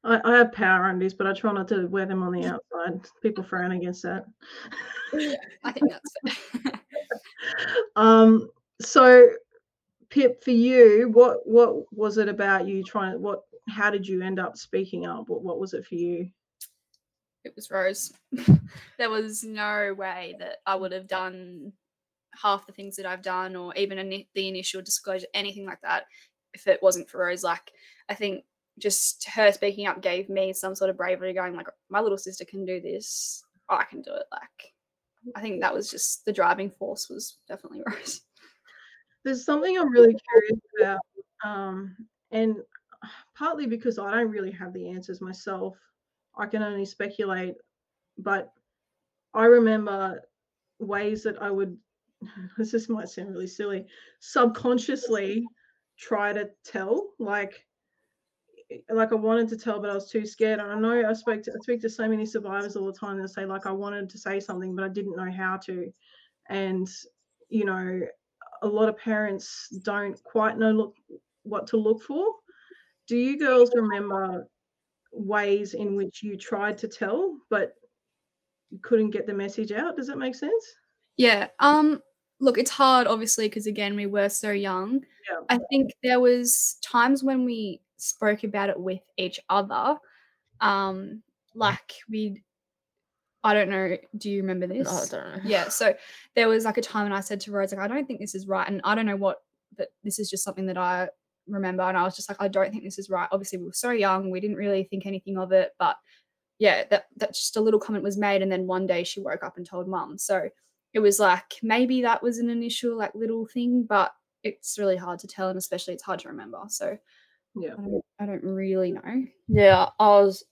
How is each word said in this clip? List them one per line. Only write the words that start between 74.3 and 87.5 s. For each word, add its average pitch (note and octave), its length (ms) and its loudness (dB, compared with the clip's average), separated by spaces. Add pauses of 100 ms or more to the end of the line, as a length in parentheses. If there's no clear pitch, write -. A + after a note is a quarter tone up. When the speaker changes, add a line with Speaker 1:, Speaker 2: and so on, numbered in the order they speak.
Speaker 1:
ways G3+ 640 -2
in G3+ 200 -4
which G3 280 -6
you G#3 140 -8
tried G#3 420 -6
to A3+ 100 -8
tell, C#4+ 480 -4 (140)
but G3 240 -2 (1080)
couldn't A3 280 2
get G3+ 160 -6
the G#3 80 -8
message G3 380 -6
out? E4+ 240 -6
Does B3+ 120 -8
that C#4 100 -10
make B3+ 160 -6
sense? G#4+ 300 -2 (520)
Speaker 2:
Yeah. A3+ 320 4 (120)
Um, D4+ 420 6 (380)
look, B3 180 4
it's B3+ 120 0
hard, C4 360 6
obviously, A3 420 0
'cause, G#3+ 180 -6
again, G#3 280 -4
we G#3 120 -4
were G3+ 220 0
so G#3 220 -4
young. G3+ 540 -2 (260)
Speaker 1:
Yeah. E3+ 180 -6
Speaker 2:
I B3 100 2 (120)
think C4+ 220 2 (100)
there B3 180 4
was B3 640 2
times C4 400 2
when C4 220 0
we A3 360 -6 (160)